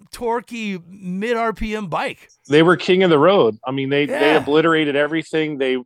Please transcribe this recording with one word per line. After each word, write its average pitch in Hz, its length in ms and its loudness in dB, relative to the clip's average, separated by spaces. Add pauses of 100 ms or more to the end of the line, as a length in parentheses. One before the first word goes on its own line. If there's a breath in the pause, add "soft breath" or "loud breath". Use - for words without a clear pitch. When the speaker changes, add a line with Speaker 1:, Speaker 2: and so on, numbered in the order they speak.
(100)
Speaker 1:
torquey 226 800 -8
mid 196 480 -6
R 226 160 -2
P 214 240 -6
M 208 100 -8
bike. 165 440 -8 (180)
Speaker 2:
They 151 160 4
were 175 120 4
king 185 280 2
of 175 60 4
the 151 80 4
road. 143 460 4
I 127 60 -8
mean, 135 200 -6
they, 143 160 0
they 147 260 0
Speaker 1:
Yeah. 156 60 4
Speaker 2:
obliterated 151 580 0
everything. 151 640 -4
They, 131 280 -2